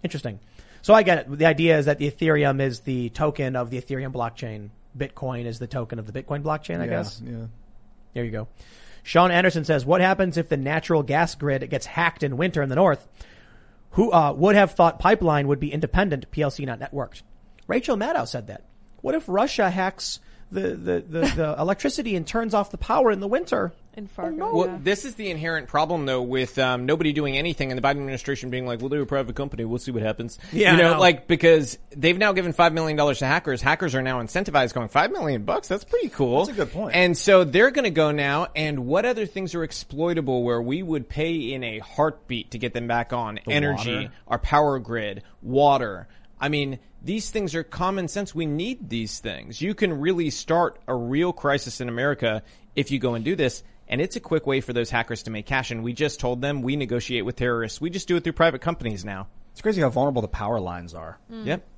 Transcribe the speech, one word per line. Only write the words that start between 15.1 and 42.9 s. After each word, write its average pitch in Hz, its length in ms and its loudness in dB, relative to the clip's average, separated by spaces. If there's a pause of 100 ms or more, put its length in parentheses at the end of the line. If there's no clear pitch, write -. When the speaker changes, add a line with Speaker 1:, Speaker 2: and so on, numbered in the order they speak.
Speaker 1:
would 139 140 2
be 147 100 -4
independent, 160 600 0
P 151 100 -2
L 143 100 2
C 143 140 -8
not 117 140 -6
networked?" 139 420 -10 (460)
Rachel 240 280 0
Maddow 202 320 -2
said 110 200 -10
that. - 160 -14 (380)
What - 140 -2
if 320 120 -2
Russia 202 420 2
hacks 185 500 -4 (340)
the, 95 220 -4
the, - 320 -2
the, 165 120 -6 (140)
the 156 220 -2
<laughs> - 40 -10
electricity 208 580 -2
and 160 100 -6
turns 226 260 -2
off 202 180 0
the 202 60 -12
power 247 340 4
in 196 100 -2
the 202 60 -6
winter? 214 440 -2 (220)
Speaker 3:
In 208 140 -14
Fargo, 330 260 -8
Speaker 1:
Oh, 311 40 -6 (140)
no. - 40 -2
Speaker 4:
Well, - 120 2
Speaker 3:
yeah. - 140 -6
Speaker 4:
this 196 240 0
is 254 100 -10
the 208 140 -8
inherent 160 380 -4
problem, 156 380 0
though, 131 160 0
with, 127 380 -2
um, 127 260 2
nobody 156 280 2
doing 143 240 -2
anything 147 340 -2
and 127 60 -4
the 127 40 -4
Biden 139 160 4
administration 135 520 -6
being 127 160 -4
like, 120 140 -4
"We'll 123 100 -6
do 143 120 0
a 135 40 0
private 131 300 -2
company. 135 300 -6
We'll 117 140 -2
see 131 120 -8
what 117 100 -2
happens." 110 380 -4 (140)
Speaker 1:
Yeah, 185 200 6
Speaker 4:
You 165 40 8
know, 170 140 8
Speaker 1:
I - 20 6
know. 156 60 2
Speaker 4:
like, 180 280 6
because 165 500 6 (180)
they've 165 220 4
now 208 140 4
given 185 220 0
five 170 200 6
million 160 220 -2
dollars 147 240 2
to 139 60 -2
hackers. 139 360 0
Hackers 156 340 2
are 131 60 2
now 131 200 -2
incentivized 147 520 0
going, 117 140 -4
"Five 180 240 2
million 147 320 -2
bucks? - 240 -2
That's 302 160 -2
pretty 466 240 -2
cool." 139 380 2
Speaker 2:
That's 240 120 -6
a 170 80 0
good - 60 -12
point. 180 240 -4
Speaker 4:
And 175 220 4
so 190 260 8
they're 185 280 6
gonna 247 180 2
go 156 220 4
now, 147 440 0
and 151 320 -2
what 185 180 2
other 220 200 0
things 185 300 -8
are 170 80 -2
exploitable 147 800 -2
where 120 180 0
we 139 220 -2
would 156 260 -4
pay 160 240 -2 (200)
in 131 120 -6
a 110 140 -8
heartbeat 147 720 -4
to 123 60 -10
get 113 160 -4
them 120 140 -4
back 117 240 -2